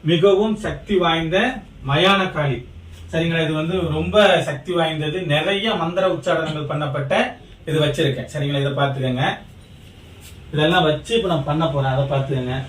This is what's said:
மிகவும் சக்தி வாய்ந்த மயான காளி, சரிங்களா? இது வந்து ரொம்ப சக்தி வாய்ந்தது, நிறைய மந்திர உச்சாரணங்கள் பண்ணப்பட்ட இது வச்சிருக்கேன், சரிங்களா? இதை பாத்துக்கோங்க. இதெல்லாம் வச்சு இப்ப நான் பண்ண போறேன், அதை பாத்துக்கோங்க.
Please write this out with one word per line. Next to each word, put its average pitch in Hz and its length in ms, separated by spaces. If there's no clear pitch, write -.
மிகவும் 196 520
சக்தி 160 300
வாய்ந்த 165 320
மயான 185 300
காளி, 139 200
சரிங்களா? 165 340
இது 156 140
வந்து 170 160
ரொம்ப 180 180
சக்தி 147 300
வாய்ந்தது, 156 400
நிறைய 196 400
மந்திர 185 220
உச்சாரணங்கள் 156 560
பண்ணப்பட்ட 143 420
இது 156 180
வச்சிருக்கேன், 143 460
சரிங்களா? 139 320
இதை 135 180
பாத்துக்கோங்க. 131 420
இதெல்லாம் 165 320
வச்சு 151 300
இப்ப 185 160
நான் 147 160
பண்ண 160 240
போறேன், 131 220
அதை 139 180
பாத்துக்கோங்க. 127 420